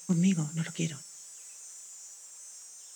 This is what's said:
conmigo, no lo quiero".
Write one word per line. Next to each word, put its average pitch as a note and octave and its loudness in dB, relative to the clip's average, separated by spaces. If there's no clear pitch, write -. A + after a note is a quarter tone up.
conmigo, E3+ 8
no D#3+ 2
lo - -4
quiero". D#3+ 0